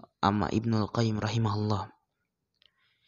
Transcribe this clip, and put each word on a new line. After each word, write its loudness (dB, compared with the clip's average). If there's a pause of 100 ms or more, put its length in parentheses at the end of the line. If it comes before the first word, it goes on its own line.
(220)
sama 2
Ibnul 0
Qayyim 0
rahimahullah. -2 (1200)